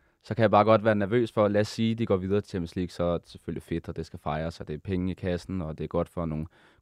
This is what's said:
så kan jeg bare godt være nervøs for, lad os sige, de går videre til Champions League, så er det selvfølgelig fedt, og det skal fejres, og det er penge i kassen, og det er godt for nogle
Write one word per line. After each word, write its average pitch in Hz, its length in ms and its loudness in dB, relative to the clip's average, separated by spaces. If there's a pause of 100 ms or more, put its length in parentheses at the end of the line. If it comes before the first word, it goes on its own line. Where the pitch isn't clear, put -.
(220)
så - 120 -8
kan 117 80 2
jeg 107 80 6
bare 104 140 8
godt 110 200 6
være 110 100 4
nervøs 107 380 0
for, 104 160 4
lad 104 120 4
os 107 80 0
sige, 113 260 -2
de 113 120 -2
går 101 100 4
videre 95 240 0
til - 80 -10
Champions 87 280 -6
League, 90 140 -2
så - 140 -4
er 85 140 0
det - 100 -12
selvfølgelig - 340 -12
fedt, - 260 -6
og 82 80 -10
det 82 100 -8
skal - 120 -18
fejres, 78 420 -6
og - 80 -12
det 76 60 -8
er 76 40 -8
penge 92 320 -4
i 87 40 -6
kassen, 92 480 -6
og 78 160 -8
det 80 60 -6
er 76 40 -8
godt 85 200 -2
for 85 180 -6
nogle 78 200 -6 (360)